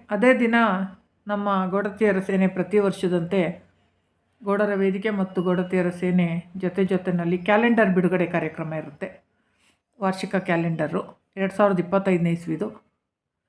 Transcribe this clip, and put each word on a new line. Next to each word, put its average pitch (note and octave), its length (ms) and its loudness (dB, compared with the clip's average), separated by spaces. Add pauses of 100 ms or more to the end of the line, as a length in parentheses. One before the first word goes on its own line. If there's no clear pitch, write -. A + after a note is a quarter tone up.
(120)
ಅದೇ A#3+ 280 4
ದಿನ A#3 160 2 (720)
ನಮ್ಮ G3+ 420 0
ಗೋಡತಿಯರ G3+ 500 0
ಸೇನೆ F#3+ 280 2
ಪ್ರತಿ F#3 320 0
ವರ್ಷದಂತೆ F3+ 840 0 (800)
ಗೌಡರ G3+ 320 0
ವೇದಿಕೆ G3 340 0
ಮತ್ತು F#3+ 320 -2
ಗೋಡತಿಯರ F3+ 480 0
ಸೇನೆ F3 580 0 (100)
ಜೊತೆ F#3 280 -2
ಜೊತೆನಲ್ಲಿ F3+ 520 -2
ಕ್ಯಾಲೆಂಡರ್ G#3+ 520 4
ಬಿಡುಗಡೆ F3+ 360 2
ಕಾರ್ಯಕ್ರಮ D#3+ 480 -4
ಇರುತ್ತೆ. D#3 500 -12 (800)
ವಾರ್ಷಿಕ F#3+ 340 -4
ಕ್ಯಾಲೆಂಡರು E3+ 840 -2 (160)
ಎರಡು F#3+ 160 -2
ಸಾವಿರದ G3 260 4
ಇಪ್ಪತ್ತೈದನೇ F3+ 520 2
ಇಸ್ವಿದು. E3+ 520 -6 (640)